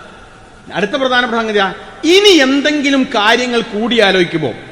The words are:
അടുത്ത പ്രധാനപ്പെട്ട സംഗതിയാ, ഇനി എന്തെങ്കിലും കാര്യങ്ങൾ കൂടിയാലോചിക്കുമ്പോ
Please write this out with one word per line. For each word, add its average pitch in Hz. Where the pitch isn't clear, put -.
അടുത്ത 190
പ്രധാനപ്പെട്ട 247
സംഗതിയാ, 208
ഇനി 392
എന്തെങ്കിലും 277
കാര്യങ്ങൾ 240
കൂടിയാലോചിക്കുമ്പോ 190